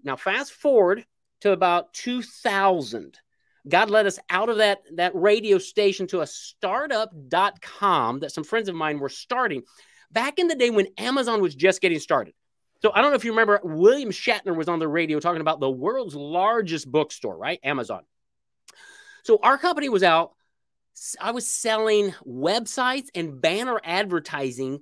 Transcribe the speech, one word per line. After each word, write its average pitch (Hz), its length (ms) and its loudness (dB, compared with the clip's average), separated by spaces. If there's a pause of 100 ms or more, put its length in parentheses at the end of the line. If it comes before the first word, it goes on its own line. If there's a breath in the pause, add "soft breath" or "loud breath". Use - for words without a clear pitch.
now 135 120 -6
fast 240 360 -4
forward 226 520 2 (360)
to 202 120 2
about 175 400 0
two 247 300 -6
thousand. 170 960 -2 (500)
God 202 220 4
led 208 160 4
us 190 120 -2 (100)
out 196 200 -2
of 220 100 0
that, 208 240 2 (140)
that 180 180 0
radio 208 440 2
station 196 500 -2
to 180 120 -4
a 147 60 -4
startup 220 840 -6 (180)
dot 180 320 0
com 135 600 -2
that 143 120 -8
some 160 120 -8
friends 220 240 -4
of 180 60 -6
mine 156 260 -4
were 139 80 -4
starting 214 540 -4 (480 soft breath)
back 269 280 -4
in 359 100 2
the 330 60 -2
day 247 160 2
when 202 160 2 (120)
Amazon 233 420 0
was 170 140 2
just 180 260 2
getting 175 200 2
started. 117 340 0 (480)
So 214 120 4
I 202 60 6
don't 285 100 6
know 277 60 4
if 220 80 -4
you 233 80 -4
remember, 214 320 4
William 202 460 4
Shatner 190 440 -2
was 160 140 -2
on 170 120 0
the 160 80 -2
radio 156 320 0
talking 165 200 -2
about 156 200 -2
the 135 100 0
world's 170 460 -4
largest 165 720 -2
bookstore, 127 460 -4
right? 135 280 -6
Amazon. 117 380 -4 (1200 loud breath)
So 214 180 6
our 269 160 6
company 302 300 0
was 202 140 2
out. 165 300 4 (640)
S-, - 240 -12
I 196 100 -4
was 247 160 -6
selling 214 640 0 (140)
websites 233 880 -2
and 156 260 -8
banner 214 440 0
advertising 143 960 -4